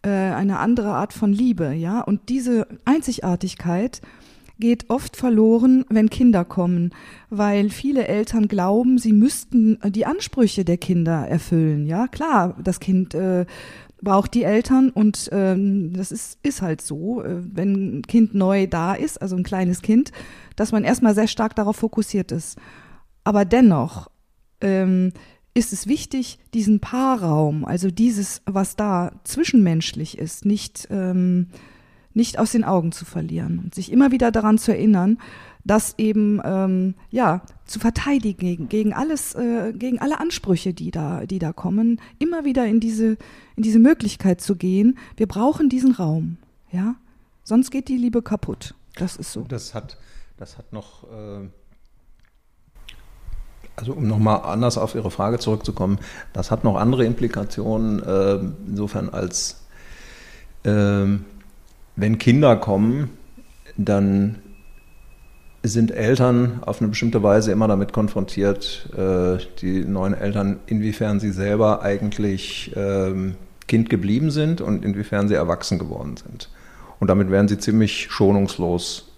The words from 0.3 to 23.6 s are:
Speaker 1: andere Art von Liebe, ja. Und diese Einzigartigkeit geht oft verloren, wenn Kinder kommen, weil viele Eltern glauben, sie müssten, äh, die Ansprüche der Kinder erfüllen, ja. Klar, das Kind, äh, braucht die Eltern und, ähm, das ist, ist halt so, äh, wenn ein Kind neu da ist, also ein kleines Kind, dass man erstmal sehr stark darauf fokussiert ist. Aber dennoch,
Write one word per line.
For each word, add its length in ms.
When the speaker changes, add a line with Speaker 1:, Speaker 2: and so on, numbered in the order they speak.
Speaker 1:
andere 340
Art 180
von 220
Liebe, 400
ja. 280
Und 280
diese 380
Einzigartigkeit 1160
geht 320
oft 260
verloren, 720
wenn 220
Kinder 340
kommen, 460
weil 400
viele 360
Eltern 400
glauben, 520
sie 120
müssten, 720
äh, 80
die 160
Ansprüche 580
der 140
Kinder 500
erfüllen, 600
ja. 200
Klar, 560
das 160
Kind, 360
äh, 320
braucht 300
die 100
Eltern 460
und, 420
ähm, 600
das 180
ist, 300
ist 220
halt 180
so, 400
äh, 140
wenn 460
ein 20
Kind 320
neu 320
da 300
ist, 260
also 140
ein 80
kleines 400
Kind, 280
dass 160
man 120
erstmal 300
sehr 140
stark 280
darauf 200
fokussiert 560
ist. 260
Aber 220
dennoch, 640